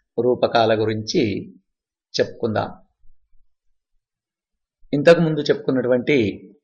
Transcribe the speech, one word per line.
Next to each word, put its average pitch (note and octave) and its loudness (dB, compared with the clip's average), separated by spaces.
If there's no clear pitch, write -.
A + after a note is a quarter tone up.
రూపకాల A#2 2
గురించి A2 -2
చెప్పుకుందాం. - -4
ఇంతకుముందు D#3+ 4
చెప్పుకున్నటువంటి C3 0